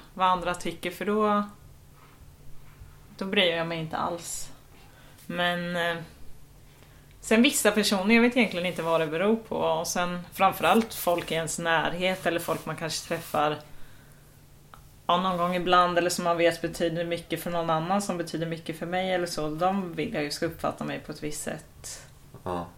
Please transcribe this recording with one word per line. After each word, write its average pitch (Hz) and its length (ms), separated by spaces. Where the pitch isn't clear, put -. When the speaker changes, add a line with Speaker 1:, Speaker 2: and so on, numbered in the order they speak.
Speaker 1:
vad 185 140
andra 175 260
tycker, 175 360
för - 140
då, 208 380
då 196 60
bryr 190 320
jag 165 100
mig 165 120
inte 160 180
alls. - 520
Men, 175 500
eh, 170 200
sen 220 220
vissa - 280
personer, 208 440
jag 233 80
vet 247 140
egentligen 185 300
inte 170 160
vad 165 180
det 160 60
beror 185 300
på. - 200
Och 160 300
sen 180 340
framförallt 190 600
folk - 380
i - 20
ens 160 240
närhet 170 680
eller 170 140
folk 156 260
man 160 100
kanske 160 320
träffar, 151 500
ja, 175 140
någon 185 180
gång 175 160
ibland 180 440
eller 175 120
som 175 140
man 170 120
vet 165 260
betyder 170 420
mycket 170 380
för 175 80
någon 165 200
annan 175 320
som 185 160
betyder 165 280
mycket 165 320
för 165 80
mig 185 260
eller 175 140
så. 151 240
De 180 440
vill 156 200
jag 151 80
ju 147 80
ska - 160
uppfatta 156 380
mig 143 160
på 151 120
ett 151 100
visst 151 200
sätt. - 640
Speaker 2:
Ja. 87 220